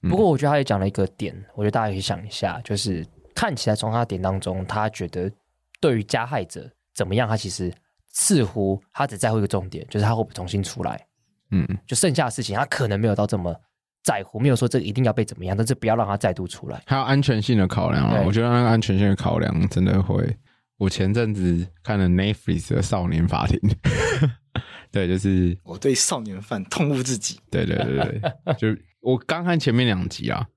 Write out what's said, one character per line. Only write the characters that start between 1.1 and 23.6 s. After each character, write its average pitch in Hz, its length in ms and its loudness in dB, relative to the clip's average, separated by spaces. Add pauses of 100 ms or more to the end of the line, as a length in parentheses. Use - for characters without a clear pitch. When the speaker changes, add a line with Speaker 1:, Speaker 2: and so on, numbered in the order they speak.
Speaker 2:
我 104 80 -4
觉 - 20 0
得 104 60 4
大 113 160 2
家 107 40 0
可 98 60 -4
以 95 40 -4
想 95 260 -4
一 104 40 -12
下， 101 320 -4
就 104 140 -4
是 90 280 -4 (300)
看 208 200 -2
起 - 160 -4
来 107 40 4
从 107 160 -4
他 113 100 0
的 117 60 0
点 92 140 -6
当 95 180 0
中， 92 280 -4
他 107 240 -2
觉 90 180 -8
得 90 220 -4 (500)
对 131 180 2
于 104 60 -4
加 117 200 -2
害 123 200 -4
者 - 260 -16 (240)
怎 98 120 -2
么 92 80 -2
样， 117 140 2
他 110 80 2
其 98 140 -4
实 90 220 -6 (400)
似 156 320 2
乎 98 360 -2 (120)
他 143 140 -2
只 107 120 -8
在 113 140 0
乎 113 60 2
一 - 20 2
个 98 80 0
重 95 200 -2
点， 80 220 -12
就 - 80 -2
是 104 80 2
他 113 80 4
会 113 80 0
不 - 60 -2
会 - 60 -20
重 90 120 -8
新 98 160 -2
出 - 220 -6
来。 - 200 -6 (460)
Speaker 1:
嗯。 90 160 2 (180)
Speaker 2:
就 123 120 -4
剩 160 180 2
下 147 120 2
的 117 40 -2
事 123 120 -6
情， 104 140 -6
他 131 100 2
可 - 200 -2
能 101 140 0
没 113 80 2
有 101 80 4
到 104 100 2
这 110 100 -2
么 87 160 -4 (520)
在 101 180 0
乎， - 160 -12
没 123 80 2
有 135 80 6
说 120 140 2
这 131 100 0
个 90 60 0
一 107 80 -4
定 127 120 0
要 110 80 4
被 110 120 0
怎 - 120 -10
么 - 80 -12
样， 95 120 -2
但 110 100 2
是 127 80 0
不 - 120 -4
要 110 100 4
让 110 100 2
他 101 100 -2
再 98 160 0
度 90 140 -6
出 - 220 -12
来。 - 180 -10
Speaker 1:
还 131 80 0
有 135 80 0
安 135 180 2
全 123 220 2
性 117 160 2
的 92 80 4
考 87 240 0
量 71 140 2
啊， - 140 2
Speaker 2:
对。 - 80 2
Speaker 1:
我 95 60 2
觉 113 80 2
得 117 80 2
那 120 140 4
个 113 60 4
安 113 120 4
全 101 160 0
性 101 120 4
的 98 80 4
考 80 240 0
量 - 280 0
真 - 160 2
的 95 160 4
会， 95 360 0 (420)
我 98 100 2
前 95 240 0
阵 110 220 0
子 90 320 2 (160)
看 107 160 0
了 92 100 4
Netflix 92 640 0
的 - 100 2
《少 92 260 0
年 82 180 2
法 - 220 0
庭》。 - 100 2 (760)